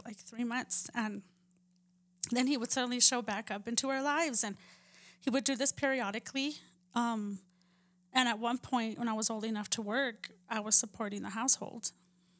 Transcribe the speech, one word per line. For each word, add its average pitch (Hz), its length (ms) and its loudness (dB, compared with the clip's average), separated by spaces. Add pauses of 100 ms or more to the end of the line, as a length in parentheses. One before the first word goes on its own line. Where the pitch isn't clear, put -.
like, 214 120 -14
three 233 280 -10
months. 240 480 4
And 214 300 -6 (1080)
then 247 160 2
he 285 100 2
would 233 140 0
suddenly 247 300 0
show 240 220 4
back 214 280 -6
up 202 160 -8
into 233 220 -2
our 269 140 -2
lives, 294 400 4
and 202 120 0 (640)
he - 120 -2
would 247 120 0
do 269 120 0
this 269 160 4
periodically. 269 840 -4 (380)
Um, 220 460 -4 (720)
and 254 160 2
at 214 100 -4
one 233 180 -2
point, 226 400 -4
when 240 120 -4
I 220 40 -2
was 220 160 2
old 220 140 -6
enough 214 280 -6
to 233 100 2
work, 226 500 -4 (180)
I 220 120 -4
was 214 140 4
supporting 208 480 2
the 196 80 -10
household. 226 600 0 (480)